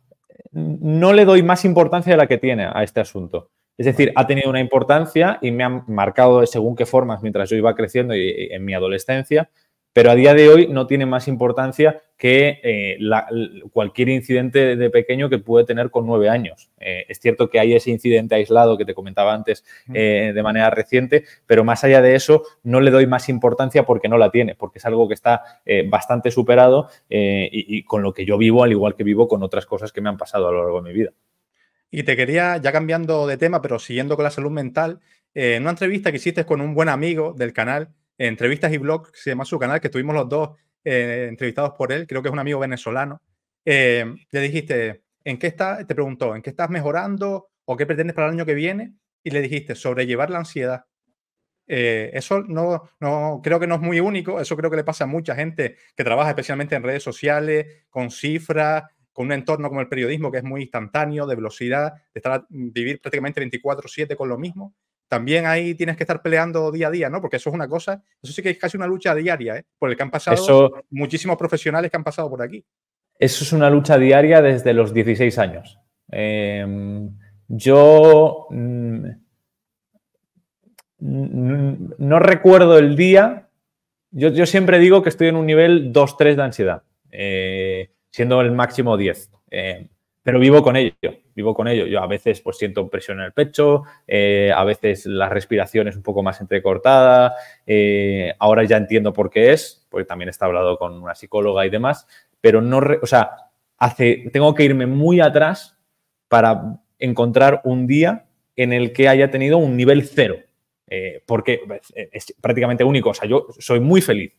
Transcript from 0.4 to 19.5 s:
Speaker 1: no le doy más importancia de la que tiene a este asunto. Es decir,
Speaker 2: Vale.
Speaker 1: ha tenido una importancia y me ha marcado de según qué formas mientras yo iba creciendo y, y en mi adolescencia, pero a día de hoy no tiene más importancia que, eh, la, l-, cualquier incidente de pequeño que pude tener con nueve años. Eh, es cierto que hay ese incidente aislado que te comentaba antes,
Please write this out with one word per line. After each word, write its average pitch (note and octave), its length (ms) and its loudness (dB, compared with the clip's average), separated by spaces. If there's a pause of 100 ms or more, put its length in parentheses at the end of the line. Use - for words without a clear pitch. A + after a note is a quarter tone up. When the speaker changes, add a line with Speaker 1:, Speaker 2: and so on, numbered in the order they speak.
Speaker 1:
no D#3 640 0
le G#3 120 8
doy F#3+ 180 8
más F3 220 0
importancia F3 480 2
de D#3+ 40 6
la C#3+ 100 4
que B2 100 0
tiene A2+ 340 -2
a G#2+ 120 -2
este G#2+ 180 -4
asunto. F2+ 500 -10 (260)
Es A#2 100 -6
decir, C3+ 220 4
Speaker 2:
Vale. - 60 -6
Speaker 1:
ha C3 120 2
tenido C3+ 220 0
una C3 120 -2
importancia D#3 800 0
y B2 100 -4
me A#2+ 120 -4
ha B2+ 60 -2 (180)
marcado A2+ 540 4
de A#2 60 4
según A#2 280 -4
qué A#2+ 100 -2
formas A#2+ 360 -2
mientras G2+ 280 -6
yo A2 80 0
iba A2 180 0
creciendo A#2+ 400 -4
y, F#2+ 140 -2 (200)
y - 40 -12
en F#2+ 100 -12
mi G2 100 -6
adolescencia, C3 760 -4 (420)
pero A#2+ 200 6
a A#2+ 40 6
día C3+ 180 8
de D3+ 160 10
hoy E3+ 180 10
no C3 200 -4
tiene C#3 180 0
más B2+ 240 -4
importancia C3 720 0 (160)
que, C#3 460 2
eh, G2+ 360 -4
la, G#2+ 320 -2
l-, A2+ 300 -8 (100)
cualquier A#2 380 -2
incidente B2+ 680 0
de A#2+ 140 0
pequeño B2+ 400 0
que B2+ 100 -2
pude A#2 260 2
tener A#2+ 240 -4
con A#2 160 -4
nueve A2 240 0
años. A2+ 400 -6 (100)
Eh, F#2 300 -10
es G#2 100 -16
cierto A#2 300 0
que A#2 120 2
hay A#2 120 2
ese A#2 180 2
incidente A2+ 440 0
aislado A2+ 420 4
que G2+ 80 -6
te F#2+ 80 -10
comentaba G2 400 -4
antes, G#2+ 300 -6 (240)